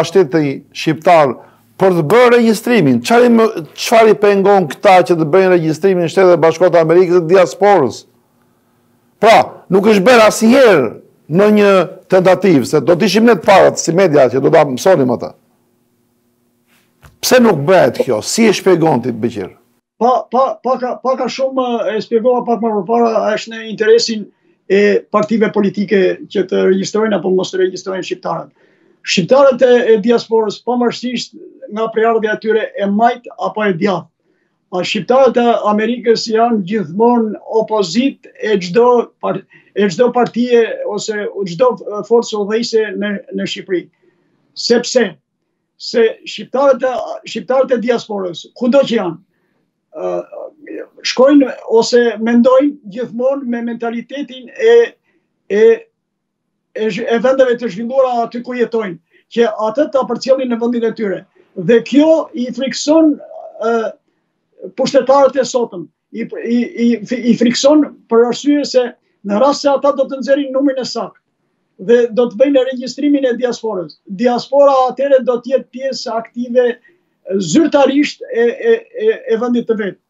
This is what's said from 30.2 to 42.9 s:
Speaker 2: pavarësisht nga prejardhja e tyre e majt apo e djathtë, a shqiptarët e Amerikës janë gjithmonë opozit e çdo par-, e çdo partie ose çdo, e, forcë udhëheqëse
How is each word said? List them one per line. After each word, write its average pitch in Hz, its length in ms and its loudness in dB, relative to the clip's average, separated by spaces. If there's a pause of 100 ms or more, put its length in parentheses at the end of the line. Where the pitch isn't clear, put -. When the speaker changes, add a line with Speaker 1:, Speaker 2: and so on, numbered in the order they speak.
Speaker 2:
pavarësisht 240 720 -6 (380)
nga 220 180 -4
prejardhja 220 460 0
e - 80 -20
tyre 220 260 0
e 202 160 -4
majt 233 460 0
apo 190 340 -6
e 190 80 0
djathtë, 175 320 -4 (640)
a 185 120 -4
shqiptarët 240 560 0
e 240 60 2 (180)
Amerikës 220 640 -2
janë 226 320 0
gjithmonë 214 800 -2 (180)
opozit 214 720 -2
e 214 280 -4
çdo 233 520 2 (120)
par-, 190 200 -6 (300)
e 202 180 0
çdo 233 240 0
partie 240 480 0 (220)
ose 208 420 -6 (240)
çdo, 233 240 0
e, 202 320 -10
forcë 233 320 0
udhëheqëse 220 460 -2 (100)